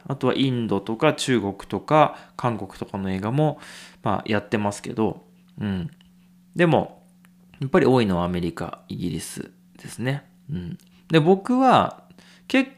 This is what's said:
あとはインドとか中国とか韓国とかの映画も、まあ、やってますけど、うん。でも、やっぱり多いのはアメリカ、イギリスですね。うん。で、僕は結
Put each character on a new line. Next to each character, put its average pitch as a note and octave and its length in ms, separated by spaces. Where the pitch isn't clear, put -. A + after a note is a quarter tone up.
あ C#3 100
と C3 100
は B2 100
イ C3 140
ン A#2+ 160
ド G2+ 140
と A2 160
か D3 180
中 B2+ 260
国 G2 160
と - 240
か - 560
韓 A#2 220
国 G2 140
と - 120
か - 140
の F#2+ 120
映 F#2+ 100
画 G#2 120
も、 D3 260
ま G2+ 160
あ、 - 80
や G#2 140
っ - 80
て A2+ 100
ま G2+ 140
す - 100
け - 100
ど、 G#2+ 320
う A2 40
ん。 F#2+ 260
で F3 120
も、 B2+ 360
や C#3 60
っ C3+ 40
ぱ F#3 100
り C3+ 60
多 B2+ 160
い G#2+ 40
の F#2 120
は F2 60
ア F2 40
メ F2+ 120
リ E2+ 120
カ、 - 360
イ G#2 80
ギ F2 140
リ E2+ 100
ス - 300
で - 100
す - 120
ね。 C3+ 240
う D3+ 40
ん。 - 240
で、 D#3+ 100
僕 F#3+ 380
は A3 460
結 C4 300